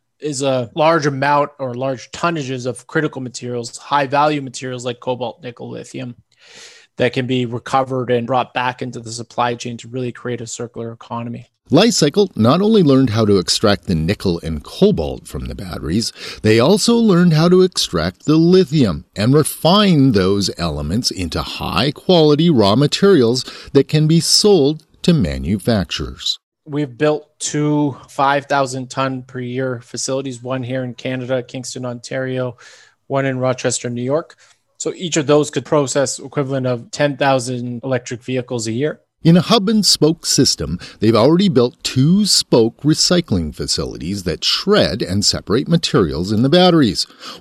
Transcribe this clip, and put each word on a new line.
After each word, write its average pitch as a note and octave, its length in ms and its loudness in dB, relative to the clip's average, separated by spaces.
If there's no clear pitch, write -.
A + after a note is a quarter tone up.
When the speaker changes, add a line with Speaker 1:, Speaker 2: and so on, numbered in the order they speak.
Speaker 1:
is C#3 240 -8
a B2+ 320 -2
large D#3+ 320 2
amount C#3+ 540 0
or B2+ 140 -8
large C3 360 -6
tonnages C3+ 560 -4
of - 220 -10
critical D3+ 320 -4
materials, B2 560 -10
high-value C#3+ 640 0
materials B2+ 420 -10
like B2 140 -6
cobalt, B2 420 -8
nickel, B2 300 -14
lithium, B2 460 -12
that B2 160 0
can B2+ 160 -4
be B2+ 180 0
recovered B2 640 -2
and A#2+ 160 0
brought B2 280 -2
back B2+ 280 -4
into B2 160 -10
the A2+ 140 -14
supply A#2+ 420 -4
chain A#2+ 220 -12
to A2+ 100 -16
really B2 240 -6
create A#2+ 300 -8
a A2+ 80 -12
circular A#2 420 -10
economy. A#2 560 -12
Speaker 2:
Li-Cycle F#3 680 4
not C#3 260 4
only G#3 220 4
learned C3+ 260 4
how A2 140 0
to G2+ 140 4
extract G2 480 0
the F#2+ 80 0
nickel E2+ 500 -2
and D#2 180 -6
cobalt D#2+ 640 -2
from B1+ 200 -10
the - 80 -10
batteries, F2+ 580 -6
they A2 180 4
also G3 340 2
learned F3+ 380 4
how D#3+ 160 4
to F#3 140 6
extract F2+ 600 -2
the D3+ 120 2
lithium D#3+ 680 2
and A#2 180 2
refine D#3 800 4
those G2 360 2
elements D#2 520 -4
into F2 320 -6
high-quality D3 1080 2
raw G#2+ 260 4
materials C3+ 680 4
that C3+ 160 4
can D3+ 180 2
be E3 140 4
sold D#3 680 2
to F3 100 4
manufacturers. E2+ 1300 -2
Speaker 1:
We've C#3+ 320 -6
built D3+ 440 -2
two D3 560 0
five C#3 380 0
thousand C3 420 -2
ton C3 360 -4
per C3 160 -12
year B2 400 -6
facilities, C3 600 -8
one B2+ 220 -6
here B2+ 220 -6
in A#2+ 100 -10
Canada, B2+ 480 -6
Kingston, B2+ 420 -12
Ontario, B2+ 720 -6
one C3+ 180 -2
in B2+ 140 -4
Rochester, B2+ 500 -2
New A#2+ 120 -6
York. C#3+ 340 -4
So - 160 -6
each E3+ 220 -6
of D3 100 -2
those D3 240 4
could C3 140 -4
process C#3+ 560 0
equivalent C3+ 480 -4
of A#2+ 240 -6
ten D3 240 0
thousand B2 640 -2
electric B2+ 400 -6
vehicles B2 460 -6
a A2+ 40 -4
year. C#3 280 -4
Speaker 2:
In E3 140 6
a F3 40 6
hub G#3 280 0
and A3 160 2
spoke - 400 0
system, E2+ 540 0
they've A2+ 160 4
already E3 320 4
built B2 340 0
two F3 440 2
spoke - 560 2
recycling C#3+ 720 0
facilities C#2+ 680 -6
that E2 220 -6
shred F#2 580 0
and F#2+ 220 -2
separate - 420 -2
materials F#2+ 640 0
in A2 120 0
the C3+ 60 2
batteries. E3 560 4